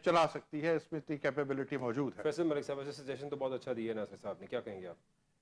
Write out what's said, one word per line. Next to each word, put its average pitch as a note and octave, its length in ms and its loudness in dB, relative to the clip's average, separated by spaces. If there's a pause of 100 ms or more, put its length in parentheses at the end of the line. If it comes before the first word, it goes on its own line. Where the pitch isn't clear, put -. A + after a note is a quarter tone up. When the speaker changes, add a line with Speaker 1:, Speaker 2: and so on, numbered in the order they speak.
Speaker 1:
चला E3 220 8
सकती D3 340 -6
है, E3 160 4
इसमें D#3 240 -4
इतनी D3 180 -4
capability C#3 580 0
मौजूद C3 420 0
है। - 60 -8
Speaker 2:
फैसल D#3 200 2
मलिक D3 200 2
साहब, C#3 140 -2
वैसे C#3 140 -6
सजेशन C#3 360 -8
तो C#3+ 80 -2
बहुत C3+ 160 0
अच्छा B2+ 200 -4
दिया A2+ 200 -2
है A2 60 -4
नासिर G2+ 200 -6
साहब G2 220 -8
ने, F#2+ 60 -14
क्या A#2+ 140 -4
कहेंगे F#2+ 260 -10
आप? E2+ 100 -12 (460)